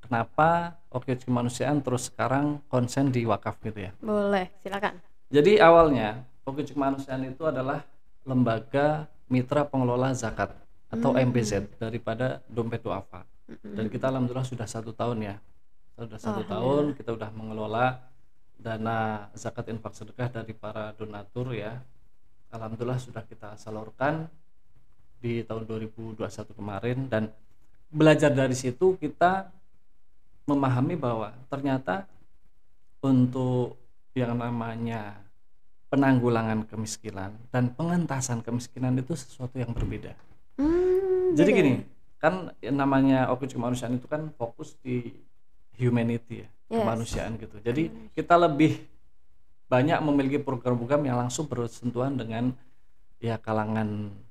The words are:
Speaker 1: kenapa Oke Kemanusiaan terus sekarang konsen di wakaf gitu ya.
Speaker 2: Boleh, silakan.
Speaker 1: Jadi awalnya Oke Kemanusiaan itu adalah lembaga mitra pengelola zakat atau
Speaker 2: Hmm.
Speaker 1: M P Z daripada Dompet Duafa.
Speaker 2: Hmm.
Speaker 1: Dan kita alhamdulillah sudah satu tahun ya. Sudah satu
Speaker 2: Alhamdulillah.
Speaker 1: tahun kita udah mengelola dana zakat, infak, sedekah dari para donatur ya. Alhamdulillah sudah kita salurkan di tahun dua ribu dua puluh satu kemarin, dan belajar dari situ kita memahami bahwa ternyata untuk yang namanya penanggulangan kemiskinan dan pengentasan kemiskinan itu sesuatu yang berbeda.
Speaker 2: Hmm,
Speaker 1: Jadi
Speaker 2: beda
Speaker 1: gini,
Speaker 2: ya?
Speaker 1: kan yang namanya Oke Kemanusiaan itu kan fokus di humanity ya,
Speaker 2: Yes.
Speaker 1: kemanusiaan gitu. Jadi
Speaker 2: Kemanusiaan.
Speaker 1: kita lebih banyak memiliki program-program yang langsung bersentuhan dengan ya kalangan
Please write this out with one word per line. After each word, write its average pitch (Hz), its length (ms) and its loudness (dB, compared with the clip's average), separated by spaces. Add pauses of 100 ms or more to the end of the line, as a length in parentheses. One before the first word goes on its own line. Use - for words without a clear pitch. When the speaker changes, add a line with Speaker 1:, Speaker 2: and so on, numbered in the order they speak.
Speaker 1:
kenapa 165 720 4 (140)
Oke 127 260 -2
Kemanusiaan 123 640 2
terus 127 300 0
sekarang 143 580 2
konsen 127 460 2
di 120 100 2
wakaf 107 380 0
gitu 104 260 -6
ya. 95 40 -10 (100)
Speaker 2:
Boleh, 202 500 2 (140)
silakan. 196 340 -2 (300)
Speaker 1:
Jadi 190 320 10
awalnya 143 640 10 (180)
Oke 139 220 -4
Kemanusiaan 135 580 -2
itu 131 220 -6
adalah 139 400 -2 (400)
lembaga 135 800 2 (240)
mitra 127 360 4
pengelola 127 520 2
zakat 107 360 -2 (320)
atau 127 320 2
Speaker 2:
Hmm. 127 100 6
Speaker 1:
M - 60 4
P 120 100 4
Z 104 220 0 (120)
daripada 120 680 -4
Dompet 113 340 -4
Duafa. 95 460 -6 (240)
Speaker 2:
Hmm. 214 240 -12
Speaker 1:
Dan 110 160 -2
kita 131 200 -2
alhamdulillah 127 360 0
sudah 117 240 -6
satu 110 240 -8
tahun 117 280 -2
ya. 101 140 -6 (640)
Sudah 113 180 -10
satu 208 300 -4
Speaker 2:
Alhamdulillah. - 100 -12
Speaker 1:
tahun 135 300 4 (100)
kita - 220 -10
udah 110 180 -6
mengelola 110 500 -2 (680)
dana 110 760 -2
zakat, 113 400 -8
infak, 107 240 -10
sedekah 120 320 -6
dari 110 260 -10
para 107 400 -8
donatur 107 560 -8
ya. 113 300 -8 (720)
Alhamdulillah 113 480 -4
sudah 110 240 -10
kita 107 340 -16
salurkan 131 680 -4 (920)
di 117 220 -2
tahun 110 240 -6
dua 110 160 -6
ribu 110 320 -10
dua 107 160 -6
puluh - 80 -12
satu - 160 -12
kemarin, 120 560 -4
dan 110 240 0 (560)
belajar 151 400 8
dari 131 240 4
situ 131 480 2
kita 180 480 2 (960)
memahami 139 500 2
bahwa 113 380 -2 (160)
ternyata 139 560 -2 (960)
untuk 127 720 4 (400)
yang 120 240 0
namanya 117 800 -4 (720)
penanggulangan 117 800 4
kemiskinan 107 640 -8 (160)
dan 123 240 2
pengentasan 151 720 0
kemiskinan 123 520 -2
itu 135 200 -2
sesuatu - 400 -10
yang 117 160 -4
berbeda. 107 400 -4 (420)
Speaker 2:
Hmm, 370 800 4
Speaker 1:
Jadi 285 160 8
Speaker 2:
beda 233 80 6
Speaker 1:
gini, 143 160 6
Speaker 2:
ya? - 80 -4 (320)
Speaker 1:
kan 160 180 2 (300)
yang 131 160 0
namanya 135 480 6
Oke 127 160 0
Kemanusiaan 123 560 -2
itu - 80 -10
kan 151 320 -4
fokus - 400 -8
di 123 320 -4 (640)
humanity 117 720 2
ya, - 20 -16 (220)
Speaker 2:
Yes. 226 80 2
Speaker 1:
kemanusiaan 113 560 0
gitu. 110 240 -12
Jadi 123 320 0
Speaker 2:
Kemanusiaan. - 240 -14
Speaker 1:
kita 160 240 6
lebih 156 340 6 (960)
banyak 135 320 4
memiliki 143 400 4
program-program 127 640 0
yang 127 160 0
langsung 123 320 -2
bersentuhan 120 640 -2
dengan 117 400 -2 (640)
ya 117 160 0
kalangan 107 800 -2 (160)